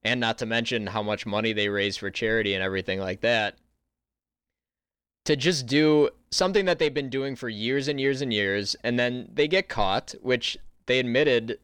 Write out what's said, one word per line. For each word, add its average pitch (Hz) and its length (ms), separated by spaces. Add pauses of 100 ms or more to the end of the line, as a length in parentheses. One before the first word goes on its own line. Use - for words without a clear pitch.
and 120 160
not 113 200
to 120 60
mention 113 420
how 107 140
much 104 240
money 107 280
they 104 160
raise 101 260
for 98 160
charity 110 440
and 95 80
everything 95 360
like 95 220
that. 113 340 (1700)
To 151 120
just 139 280
do 151 440 (200)
something 190 360
that 180 140
they've 151 140
been 139 160
doing 135 280
for 127 100
years 120 400
and 143 140
years 135 200
and 127 120
years, 101 500
and 120 160
then 123 340
they 147 140
get 190 220
caught, 101 520
which - 360 (300)
they 127 120
admitted 120 640